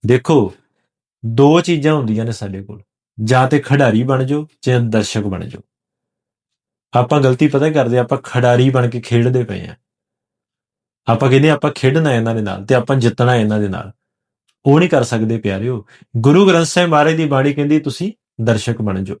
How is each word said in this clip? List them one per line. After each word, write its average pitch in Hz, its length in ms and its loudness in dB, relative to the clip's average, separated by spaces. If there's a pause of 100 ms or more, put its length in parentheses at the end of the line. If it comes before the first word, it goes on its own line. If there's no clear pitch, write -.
ਦੇਖੋ, 127 480 2 (720)
ਦੋ 139 340 4
ਚੀਜ਼ਾਂ 156 340 0
ਹੁੰਦੀਆਂ 110 300 -2
ਨੇ 117 80 -6
ਸਾਡੇ 98 300 -10
ਕੋਲ, - 200 -18 (420)
ਜਾਂ 127 240 2
ਤੇ 147 100 2
ਖਿਡਾਰੀ 131 440 2
ਬਣ 131 220 0
ਜਾਓ 147 220 -4 (200)
ਜਾਂ 127 140 2
ਦਰਸ਼ਕ 110 400 -2
ਬਣ 92 240 -6
ਜਾਓ। - 180 -16 (1300)
ਆਪਾਂ 123 260 2
ਗਲਤੀ 131 280 2
ਪਤਾ 147 220 0
ਕਰਦੇ, 123 280 0
ਆਪਾਂ 123 200 -2
ਖਿਡਾਰੀ 123 520 2
ਬਣ 123 200 0
ਕੇ 120 100 -8
ਖੇਡਦੇ 120 440 0
ਪਏ 95 220 -10
ਆ। - 100 -18 (1300)
ਆਪਾਂ 117 220 2
ਕਹਿੰਦੇ 135 200 4
ਆਪਾਂ 147 200 0
ਖੇਡਣਾ 139 440 0
ਇਹਨਾਂ 113 200 -2
ਦੇ 110 80 -4
ਨਾਲ 98 240 -8
ਤੇ 135 80 2
ਆਪਾਂ 123 220 0
ਜਿੱਤਣਾ 120 400 0
ਇਹਨਾਂ 107 240 0
ਦੇ 104 80 -2
ਨਾਲ। 92 240 -10 (760)
ਉਹ 143 120 6
ਨਹੀਂ 175 100 2
ਕਰ 139 160 2
ਸਕਦੇ 113 340 -2
ਪਿਆਰਿਓ। 107 460 -6 (320)
ਗੁਰੂ 147 300 4
ਗ੍ਰੰਥ 170 200 2
ਸਾਹਿਬ 175 240 0
ਮਹਾਰਾਜ 151 240 2
ਦੀ 160 120 -2
ਬਾਣੀ 139 260 0
ਕਹਿੰਦੀ 147 280 0
ਤੁਸੀਂ 156 320 -8 (280)
ਦਰਸ਼ਕ 113 420 -2
ਬਣ 98 220 -4
ਜਾਓ। 98 160 -12